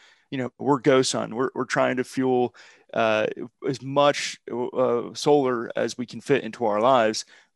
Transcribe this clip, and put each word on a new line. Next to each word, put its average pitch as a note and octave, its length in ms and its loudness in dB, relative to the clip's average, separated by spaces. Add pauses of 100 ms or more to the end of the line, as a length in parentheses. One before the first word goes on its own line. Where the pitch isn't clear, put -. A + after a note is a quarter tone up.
(320)
you C#3 60 -6
know, B2 220 -6
we're B2+ 220 2
GoSun, B2+ 520 2
we're, B2 220 -2
we're B2+ 100 -4
trying B2+ 320 0
to B2+ 60 0
fuel, B2+ 520 0 (380)
uh, A2 340 2 (400)
as C3+ 140 -4
much, C#3 580 0 (120)
uh, A#2+ 640 -2
solar B2+ 640 0
as A#2 220 -4
we B2 80 -8
can A2+ 140 -14
fit C3+ 240 0
into A2+ 220 -6
our G#2 160 0
lives, A2+ 440 4 (300)